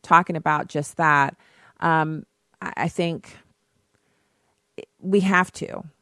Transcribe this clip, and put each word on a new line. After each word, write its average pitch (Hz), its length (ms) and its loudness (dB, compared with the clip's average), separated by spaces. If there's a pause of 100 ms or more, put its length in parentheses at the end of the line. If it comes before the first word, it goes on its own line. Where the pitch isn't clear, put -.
talking 175 320 4
about 151 320 -2
just - 300 -6
that. 147 400 2 (420)
Um, 156 480 0 (340)
I, - 160 -10
I 165 120 -2
think - 480 -6 (1600)
we 190 200 2
have 185 320 0
to. - 320 -10 (180)